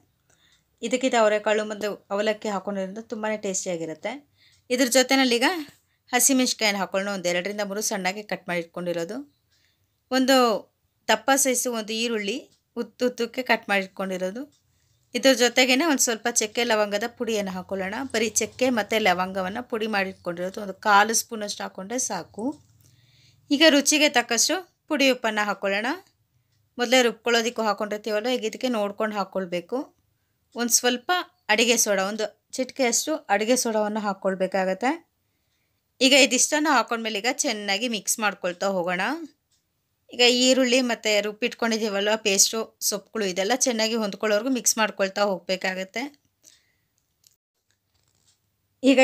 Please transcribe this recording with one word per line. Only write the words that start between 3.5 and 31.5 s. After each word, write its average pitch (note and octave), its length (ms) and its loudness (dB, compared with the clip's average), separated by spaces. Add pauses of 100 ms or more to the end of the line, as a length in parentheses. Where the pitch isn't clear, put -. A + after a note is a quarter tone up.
ಇದ್ರ B3+ 200 2
ಜೊತೆನಲ್ಲಿ B3+ 480 4
ಈಗ B3+ 120 2 (600)
ಹಸಿಮೆಣ್ಸಿನ್ಕಾಯಿನ B3 680 2
ಹಾಕ್ಕೊಳ್ಳೋಣ. F#3+ 360 -2
ಒಂದು F3 140 -4
ಎರಡರಿಂದ G3 380 -2
ಮೂರು G3+ 160 -6
ಸಣ್ಣಗೆ G3 400 -4
ಕಟ್ F#3 240 -10
ಮಾಡಿ F3 140 -4
ಇಟ್ಕೊಂಡಿರೋದು, F3 560 -6 (920)
ಒಂದು C4 240 4 (720)
ದಪ್ಪ A3 280 2
ಸೈಜು B3+ 340 0
ಒಂದು A3 220 -6
ಈರುಳ್ಳಿ A3+ 420 -4 (420)
ಉದ್ದುದ್ದಕ್ಕೆ A#3+ 680 -4
ಕಟ್ A3 240 0
ಮಾಡಿ G3+ 180 0
ಇಟ್ಕೊಂಡಿರೋದು. F#3+ 560 -6 (760)
ಇದ್ರ C4 200 4
ಜೊತೆಗೇನೆ B3 500 4
ಒಂದು C#4+ 200 2
ಸ್ವಲ್ಪ A3+ 260 -2
ಚಕ್ಕೆ A3+ 320 -2
ಲವಂಗದ G#3+ 500 0
ಪುಡಿಯನ್ನು G#3 380 -4
ಹಾಕ್ಕೊಳ್ಳೋಣ. F#3 440 -8 (140)
ಬರೀ A3+ 200 -2
ಚಕ್ಕೆ A3 400 -2
ಮತ್ತು A3 300 0
ಲವಂಗವನ್ನು F#3+ 640 -2
ಪುಡಿ A3 240 -6
ಮಾಡಿ G3 220 -2
ಇಟ್ಕೊಂಡಿರೋದು F3+ 520 -8
ಒಂದು F#3+ 200 -10
ಕಾಲು G#3+ 320 6
ಸ್ಪೂನಷ್ಟು G#3+ 500 -6
ಹಾಕ್ಕೊಂಡ್ರೆ G3 360 -8
ಸಾಕು. G3+ 460 -6 (1080)
ಈಗ C#4+ 180 4
ರುಚಿಗೆ D4 400 4
ತಕ್ಕಷ್ಟು A#3+ 460 0 (300)
ಪುಡಿ C#4 240 2
ಉಪ್ಪನ್ನು A3 360 0
ಹಾಕ್ಕೊಳ್ಳೋಣ. G3+ 440 -2 (880)
ಮೊದಲೇ A#3+ 240 4
ರುಬ್ಕೊಳ್ಳೋದಕ್ಕೂ A#3 600 0
ಹಾಕ್ಕೊಂಡಿರ್ತೀವಲ್ಲ, G#3 720 -2
ಈಗ G#3+ 120 -4
ಇದಕ್ಕೆ A3 240 -4
ನೋಡ್ಕೊಂಡು G#3+ 460 -2
ಹಾಕ್ಕೊಳ್ಬೇಕು. F#3+ 600 -6 (800)
ಒಂದು A#3 180 -2
ಸ್ವಲ್ಪ B3 380 0 (380)
ಅಡಿಗೆ A3+ 280 4